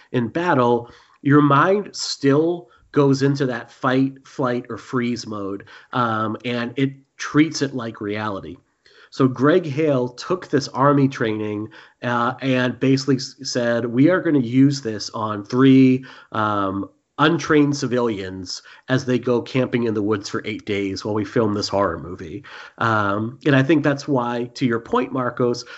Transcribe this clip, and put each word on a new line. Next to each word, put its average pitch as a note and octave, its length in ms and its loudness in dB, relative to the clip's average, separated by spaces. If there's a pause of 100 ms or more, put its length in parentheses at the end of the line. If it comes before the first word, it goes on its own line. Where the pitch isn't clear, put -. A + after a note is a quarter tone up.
(140)
in A#2+ 160 0
battle, B2 600 0 (340)
your C#3+ 180 6
mind D#3 540 2
still E3 760 0 (220)
goes C#3 320 2
into C#3+ 240 0
that A#2+ 240 -8
fight, C3+ 420 0 (120)
flight, B2 440 -4
or A2 80 -10
freeze A#2+ 480 -4
mode, G2+ 400 -8 (280)
um, A2 520 0
and A#2+ 320 -4
it C3+ 160 0 (240)
treats D3+ 460 0
it C3+ 100 -4
like A#2 260 -8
reality. G2+ 560 -6 (540)
So C3+ 180 2
Greg D3 380 2
Hale C#3 440 0
took - 380 -8
this C3+ 220 0
army C#3 380 4
training, G#2+ 600 -4 (340)
uh, A#2+ 380 -2
and B2+ 380 0
basically C3+ 360 2
s-, - 260 -8
said, A#2+ 460 -2
"We B2+ 240 4
are F3+ 100 2
gonna D3+ 180 2
use C3+ 420 4
this G#2+ 280 -8
on G#2+ 340 -6
three, C3 600 6 (280)
um, G2+ 540 -2 (300)
untrained D3 580 2
civilians G#2+ 840 -4 (260)
as C3 180 0
they B2+ 120 0
go A#2+ 240 0
camping B2+ 420 -2
in A2+ 120 -2
the G#2 80 -2
woods G2+ 260 -2
for - 160 -6
eight G#2 200 -10
days G2 380 -4
while G#2+ 120 -4
we G#2+ 100 -2
film G#2+ 300 0
this G2+ 140 -4
horror F#2+ 280 0
movie." E2 460 -12 (340)
Um, A2 680 -2
and C#3+ 100 6
I C3+ 80 6
think C#3 200 4
that's C#3 240 -2
why, B2 460 -2
to - 140 -4
your A2+ 120 0
point, A#3+ 320 -2
Marcos, A#2+ 540 -2 (120)